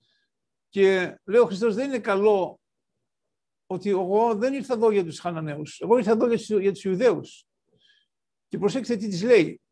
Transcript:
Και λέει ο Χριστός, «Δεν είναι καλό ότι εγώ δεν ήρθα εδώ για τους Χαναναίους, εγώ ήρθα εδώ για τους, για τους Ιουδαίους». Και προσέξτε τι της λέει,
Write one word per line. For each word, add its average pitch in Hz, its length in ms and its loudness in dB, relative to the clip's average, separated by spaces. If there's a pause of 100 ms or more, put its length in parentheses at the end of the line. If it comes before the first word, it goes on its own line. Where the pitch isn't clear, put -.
(680)
Και 190 560 2
λέει 190 160 4
ο 156 60 6
Χριστός, 196 280 -2
«Δεν 262 140 -4
είναι 262 100 -4
καλό 202 640 0 (1040)
ότι 185 240 -4
εγώ 202 440 2
δεν 247 200 -2
ήρθα 262 200 -6
εδώ 220 160 2
για 202 140 2
τους 156 160 -10
Χαναναίους, 156 600 -8
εγώ 220 180 4
ήρθα 214 120 0
εδώ 233 160 2
για 233 100 2
τους, - 140 -10
για 196 220 0
τους - 120 -14
Ιουδαίους». 190 600 -2 (1000)
Και 175 100 -10
προσέξτε 214 380 -2
τι 202 120 -8
της 180 140 -6
λέει, 220 380 4 (120)